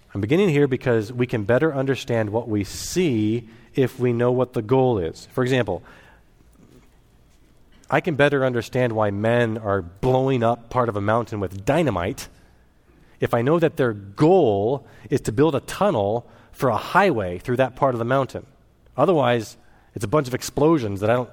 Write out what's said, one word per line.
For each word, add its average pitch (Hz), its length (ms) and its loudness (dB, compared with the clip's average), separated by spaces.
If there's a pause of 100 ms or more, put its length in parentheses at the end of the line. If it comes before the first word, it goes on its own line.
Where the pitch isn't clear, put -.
(140)
I'm 101 60 -4
beginning 165 280 2
here 143 180 4
because 120 460 -2
we 123 140 -2
can 110 180 -4
better 135 280 2
understand 123 580 -2
what 117 180 -4
we 104 160 -2
see 120 840 -2 (260)
if 127 260 0
we 123 120 2
know 120 200 2
what 123 220 -2
the 120 80 -2
goal 123 360 2
is. - 340 -6
For 127 120 -2
example, 117 380 0 (2000)
I 139 120 0
can 156 160 -2
better 139 280 2
understand 123 500 0
why 107 180 2
men 113 460 0
are 98 220 -2
blowing 131 600 0
up 113 280 0
part 123 180 0
of 104 80 -4
a 101 40 -2
mountain 107 380 -2
with 98 260 -6
dynamite 127 640 -2 (920)
if 127 120 -2
I 117 100 0
know 156 180 2
that 160 160 0
their 123 160 0
goal 113 920 2 (220)
is 139 140 -2
to 120 100 -4
build 143 220 2
a 120 60 -2
tunnel 117 680 -2 (220)
for - 180 -2
a 107 80 0
highway 110 600 0
through 123 180 -4
that 127 200 0
part 135 180 0
of 117 60 -4
the 113 40 -2
mountain. 131 400 -2 (520)
Otherwise, 131 600 2 (380)
it's 104 100 -6
a 104 40 -6
bunch 143 180 0
of 123 80 -6
explosions 135 640 0
that 104 100 2
I 120 40 4
don't, 123 180 -2